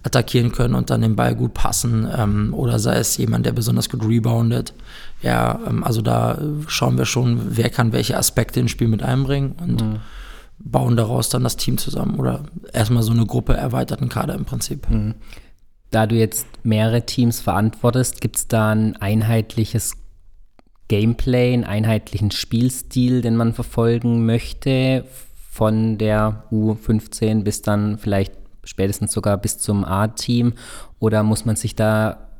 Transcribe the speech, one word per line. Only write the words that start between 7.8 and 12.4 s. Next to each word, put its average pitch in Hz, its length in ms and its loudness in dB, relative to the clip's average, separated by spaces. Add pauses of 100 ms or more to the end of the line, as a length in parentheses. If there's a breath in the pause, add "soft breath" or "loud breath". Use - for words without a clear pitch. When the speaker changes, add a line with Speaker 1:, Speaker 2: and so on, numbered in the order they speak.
Speaker 1:
welche 120 240 0
Aspekte - 420 0
ins 120 120 0
Spiel 117 180 0
mit 110 120 2
einbringen 135 600 0
und 117 200 0
Speaker 2:
Mhm. 110 140 0 (640 loud breath)
Speaker 1:
bauen 120 380 2
daraus 120 320 0
dann 123 140 0
das 120 140 -2
Team - 200 0
zusammen - 380 -2
oder 127 280 -2 (300)